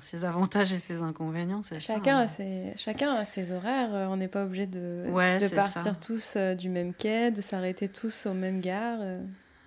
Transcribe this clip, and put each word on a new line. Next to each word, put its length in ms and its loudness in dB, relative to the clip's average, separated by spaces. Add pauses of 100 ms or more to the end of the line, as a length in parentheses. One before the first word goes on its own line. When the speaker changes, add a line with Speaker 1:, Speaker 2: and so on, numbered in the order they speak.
Speaker 1:
ses 240 -6
avantages 480 2
et 60 0
ses 240 -4
inconvénients, 600 -2
c'est 160 -6
ça, 160 -2
Speaker 2:
Chacun 220 4
Speaker 1:
hein. 60 6
Speaker 2:
a 40 4
ses... 520 -4
Chacun 340 0
a 140 0
ses 260 -2
horaires. 420 0
Euh, 120 0
on 100 0
n'est 120 -2
pas 180 -2
obligé 200 -2
de, 420 -4
Speaker 1:
Ouais, 300 6
Speaker 2:
de 100 4
Speaker 1:
c'est 60 -2
Speaker 2:
partir 280 4
Speaker 1:
ça. 120 2
Speaker 2:
tous, 420 -2
euh, 180 2
du 160 -4
même 240 -2
quai, 360 2
de 120 -2
s'arrêter 440 -2
tous 380 -4
aux 100 0
mêmes 280 0
gares, 400 -2
euh. 200 -4 (440)